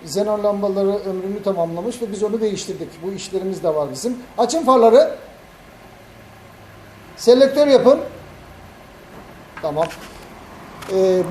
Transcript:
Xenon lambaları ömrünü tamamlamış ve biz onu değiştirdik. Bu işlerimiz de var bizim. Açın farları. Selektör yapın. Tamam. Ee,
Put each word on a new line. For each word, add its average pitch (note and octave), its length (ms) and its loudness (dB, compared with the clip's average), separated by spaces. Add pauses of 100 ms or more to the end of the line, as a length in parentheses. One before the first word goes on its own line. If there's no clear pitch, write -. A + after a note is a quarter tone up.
Xenon G#3 400 -4
lambaları G3 440 0
ömrünü G3 560 -6
tamamlamış F3 580 -4
ve G3+ 100 -8
biz G#3 100 -6
onu G#3+ 180 -2
değiştirdik. F#3+ 480 -6 (140)
Bu F#3+ 100 -8
işlerimiz F#3 500 -8
de D#3+ 120 0
var D3 180 -2
bizim. A#3+ 240 -6 (220)
Açın B3 260 0
farları. B3+ 500 6 (2000)
Selektör C4 500 4
yapın. C4 340 6 (1600)
Tamam. D#3 240 -2 (1040)
Ee, F#3+ 380 2